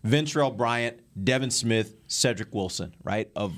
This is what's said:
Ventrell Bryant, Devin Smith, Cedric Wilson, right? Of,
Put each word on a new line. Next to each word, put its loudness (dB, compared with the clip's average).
Ventrell 2
Bryant, 0
Devin 2
Smith, 0
Cedric -2
Wilson, -4
right? -2
Of, -4